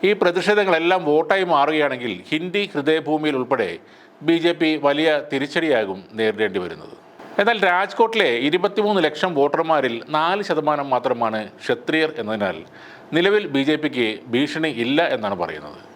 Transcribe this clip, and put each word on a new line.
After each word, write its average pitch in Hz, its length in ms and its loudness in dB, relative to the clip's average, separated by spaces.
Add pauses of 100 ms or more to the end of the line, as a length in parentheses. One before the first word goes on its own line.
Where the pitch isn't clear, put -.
ഈ 202 40 4 (100)
പ്രതിഷേധങ്ങളെല്ലാം 180 880 2
വോട്ടായി 165 440 2
മാറുകയാണെങ്കിൽ 143 600 2 (180)
ഹിന്ദി 180 320 -2 (100)
ഹൃദയഭൂമിയിൽ 151 680 0
ഉൾപ്പെടെ 120 300 0 (580)
ബി 165 160 4
ജെ 170 160 4
പി 160 100 2 (160)
വലിയ 147 240 4 (220)
തിരിച്ചടിയാകും 135 680 0 (200)
നേരിടേണ്ടി 104 440 0
വരുന്നത്. 80 320 -12 (460)
എന്നാൽ 226 160 2 (100)
രാജ്കോട്ടിലെ 196 640 2 (180)
ഇരുപത്തിമൂന്ന് 196 600 0
ലക്ഷം 185 320 -2
വോട്ടർമാരിൽ 143 560 0 (200)
നാല് 175 320 0
ശതമാനം 147 460 -2
മാത്രമാണ് 120 480 -2 (220)
ക്ഷത്രിയർ 156 460 0 (120)
എന്നതിനാൽ 107 360 -4 (580)
നിലവിൽ 202 280 2 (120)
ബി 135 140 2
ജെ 156 140 2
പിക്ക് 123 240 -2 (260)
ഭീഷണി 147 380 0 (140)
ഇല്ല 143 160 2 (140)
എന്നാണ് 113 280 -4
പറയുന്നത്. - 360 -12 (160)